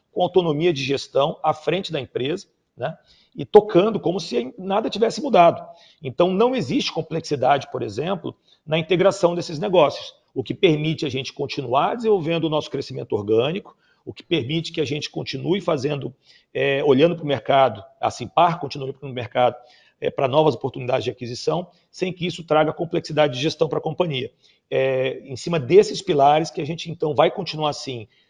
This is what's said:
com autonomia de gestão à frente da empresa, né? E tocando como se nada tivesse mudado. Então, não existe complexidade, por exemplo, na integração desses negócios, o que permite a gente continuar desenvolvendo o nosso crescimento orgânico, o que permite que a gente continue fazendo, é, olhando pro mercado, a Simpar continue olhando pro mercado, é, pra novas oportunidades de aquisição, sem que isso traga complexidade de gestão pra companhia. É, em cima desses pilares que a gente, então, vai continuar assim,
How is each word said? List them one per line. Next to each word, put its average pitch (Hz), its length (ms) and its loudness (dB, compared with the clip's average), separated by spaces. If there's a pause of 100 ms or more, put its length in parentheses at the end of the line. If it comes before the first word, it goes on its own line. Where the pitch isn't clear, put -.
(120)
com - 100 -2
autonomia 175 520 2
de 135 100 -4
gestão 139 600 -2
à 156 100 2
frente 170 380 -4
da 156 80 -4
empresa, 135 480 -6 (280)
né? 143 220 -6 (380)
E 147 100 -8
tocando 208 540 4
como 180 200 -2
se 240 380 -6
nada 196 320 -2
tivesse 220 320 -2
mudado. 185 440 4 (360)
Então, 175 300 0
não 233 240 2
existe 185 360 -2
complexidade, 143 800 -2
por 131 120 -6
exemplo, 131 520 -6 (320)
na 151 120 -2
integração 175 580 2
desses 170 240 -6
negócios, 175 540 2 (200)
o 135 80 -6
que 127 120 -6
permite 156 520 2
a 147 40 -2
gente 127 240 -6
continuar 143 600 -2
desenvolvendo 170 500 0
o 160 40 0
nosso 151 200 -2
crescimento 135 440 -8
orgânico, 113 640 0 (300)
o 120 80 -14
que - 100 -20
permite 160 480 -2
que - 80 -8
a 151 60 0
gente 143 240 -6
continue 143 500 -4
fazendo, 147 540 -4 (400)
é, 135 320 0
olhando 147 300 6
pro 165 100 -10
mercado, 135 580 2 (160)
a 117 100 0
Simpar 165 500 0
continue 143 260 -8
olhando - 140 -10
pro 143 100 -12
mercado, 123 460 0 (440)
é, 131 100 -2
pra 139 180 -2
novas 151 280 4
oportunidades 127 480 -4
de 120 80 -2
aquisição, 139 560 -4 (240)
sem 180 220 -6
que 175 120 -8
isso 175 180 -6
traga 156 280 2
complexidade 156 640 -2
de 127 80 -6
gestão 156 260 0
pra 151 140 -4
companhia. 147 500 -4 (380)
É, 135 560 0
em 135 100 -12
cima 170 240 -4
desses 175 420 4
pilares 151 480 4
que - 120 -8
a 151 40 -4
gente, 165 240 -8
então, 151 260 -4
vai 127 160 4
continuar 156 400 -6
assim, 123 360 -10 (220)